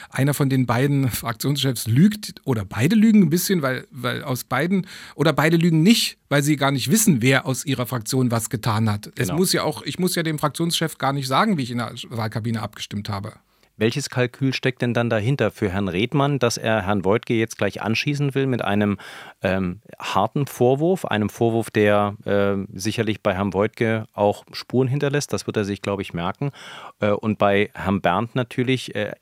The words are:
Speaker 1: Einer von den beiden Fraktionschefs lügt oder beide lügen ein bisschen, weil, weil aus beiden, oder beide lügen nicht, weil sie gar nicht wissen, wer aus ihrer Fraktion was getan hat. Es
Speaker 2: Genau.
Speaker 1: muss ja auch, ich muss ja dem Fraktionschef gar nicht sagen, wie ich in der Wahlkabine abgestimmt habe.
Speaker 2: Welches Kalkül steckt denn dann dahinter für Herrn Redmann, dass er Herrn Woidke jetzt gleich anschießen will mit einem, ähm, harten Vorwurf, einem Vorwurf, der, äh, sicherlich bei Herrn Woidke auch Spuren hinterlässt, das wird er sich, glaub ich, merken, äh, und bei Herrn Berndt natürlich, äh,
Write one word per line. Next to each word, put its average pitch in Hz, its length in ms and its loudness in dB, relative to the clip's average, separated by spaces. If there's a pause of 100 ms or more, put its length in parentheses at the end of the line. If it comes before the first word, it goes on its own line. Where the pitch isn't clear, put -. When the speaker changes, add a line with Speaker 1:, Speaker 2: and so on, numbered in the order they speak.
(100)
Speaker 1:
Einer 147 220 0
von 139 160 2
den 131 180 2
beiden 135 440 2
Fraktionschefs 135 800 -2
lügt 180 460 2 (100)
oder 110 200 -2
beide 127 300 0
lügen 214 300 6
ein 151 60 2
bisschen, 180 320 0
weil, 127 280 -4
weil 120 320 -6
aus 131 220 -4
beiden, 170 420 0 (300)
oder 151 160 4
beide 160 240 4
lügen 160 260 6
nicht, 226 360 4 (100)
weil 139 160 2
sie 151 120 4
gar 139 140 2
nicht 127 200 -2
wissen, 180 300 4
wer 131 240 4
aus 131 220 -4
ihrer 127 180 -2
Fraktion 127 460 0
was 117 180 0
getan 110 420 0
hat. 104 260 -4
Es 127 120 -2
Speaker 2:
Genau. 90 100 -2
Speaker 1:
muss 180 140 2
ja 143 120 0
auch, 151 180 -4
ich - 160 -8
muss 180 160 0
ja 175 80 -2
dem 156 160 -2
Fraktionschef 165 580 -2
gar 135 160 -2
nicht 139 140 -4
sagen, 165 320 2
wie 135 40 -2
ich 120 80 -6
in 120 80 -4
der 117 140 -6 (160)
Wahlkabine 113 540 -4
abgestimmt 104 480 -8
habe. 101 240 -8 (440)
Speaker 2:
Welches 110 320 0
Kalkül 127 420 -2
steckt - 300 -2
denn 123 100 0
dann 117 160 0
dahinter 113 420 2
für 101 200 -2
Herrn 98 180 -2
Redmann, 135 500 0
dass 120 200 0
er 110 260 0
Herrn 95 220 0
Woidke 113 280 2
jetzt 113 220 -2
gleich 101 240 -2
anschießen 139 540 -2
will 135 120 0
mit 123 160 -2
einem, 101 360 2 (420)
ähm, 95 400 -2 (180)
harten 113 480 -2
Vorwurf, 143 600 0
einem 104 240 0
Vorwurf, 113 400 -2
der, 104 440 2 (120)
äh, 101 520 -2
sicherlich 107 440 -4
bei 101 120 2
Herrn 98 200 -2
Woidke 110 580 0
auch 104 400 0
Spuren 127 360 -2
hinterlässt, 143 440 -2
das - 140 -4
wird 110 100 -4
er 107 80 0
sich, 98 160 -4
glaub 101 200 -4
ich, - 120 -8
merken, 92 380 -4 (500)
äh, 104 120 2
und 104 260 -2
bei 101 340 2
Herrn 95 300 -2
Berndt 101 320 0
natürlich, 127 600 -2
äh, 104 280 -4